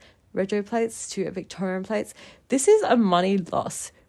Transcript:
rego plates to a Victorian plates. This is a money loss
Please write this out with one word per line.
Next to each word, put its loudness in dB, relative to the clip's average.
rego -2
plates -4
to -4
a -6
Victorian -6
plates. -6
This 2
is 8
a 4
money 4
loss -6